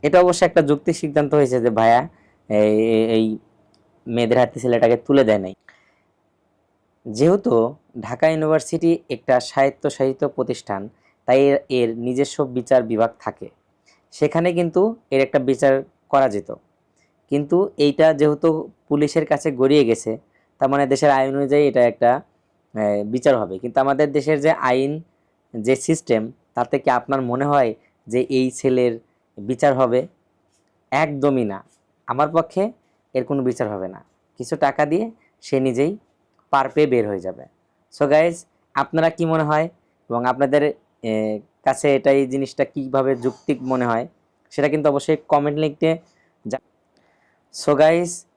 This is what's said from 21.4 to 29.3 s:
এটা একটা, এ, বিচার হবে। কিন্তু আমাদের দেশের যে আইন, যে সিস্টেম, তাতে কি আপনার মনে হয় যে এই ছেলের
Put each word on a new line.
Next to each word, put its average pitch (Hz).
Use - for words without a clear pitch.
এটা 123
একটা, 120
এ, 104
বিচার 123
হবে। 95
কিন্তু 123
আমাদের 139
দেশের 147
যে 151
আইন, 135
যে 117
সিস্টেম, 123
তাতে 123
কি -
আপনার 131
মনে 127
হয় 139
যে 117
এই 127
ছেলের 127